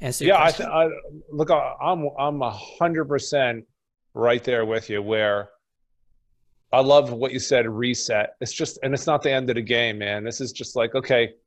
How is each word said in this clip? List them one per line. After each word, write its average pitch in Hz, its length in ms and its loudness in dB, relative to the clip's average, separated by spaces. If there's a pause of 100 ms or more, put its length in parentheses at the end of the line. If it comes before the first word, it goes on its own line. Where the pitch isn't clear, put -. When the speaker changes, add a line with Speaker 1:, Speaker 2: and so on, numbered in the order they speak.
Speaker 1:
answer 143 240 -6
your 190 100 6
Speaker 2:
Yeah, 165 40 6
I, 151 40 6
Speaker 1:
question? 165 220 2
Speaker 2:
th-, 156 100 -6
I, 160 140 4 (420)
look, 151 200 -2
I, 131 300 0
I'm, 156 360 -2
I'm 143 240 -2
a 117 100 -2
hundred 160 540 -2
percent 131 600 -2 (480)
right 120 300 2
there 117 220 0
with 110 240 -4
you, 104 120 -2
where 104 480 0 (1200)
I 127 100 6
love 135 300 6
what 120 200 -2
you 127 80 -6
said, 120 280 2
reset. 113 760 -2
It's - 120 -8
just, - 300 -6
and 135 100 -2
it's 139 140 -4
not 147 160 2
the 147 80 2
end 131 180 0
of 117 60 0
the 120 60 -2
game, 113 360 0
man. 104 260 -4
This 117 160 -8
is 127 120 -6
just - 240 -14
like, 117 180 0
okay, 123 400 2 (120)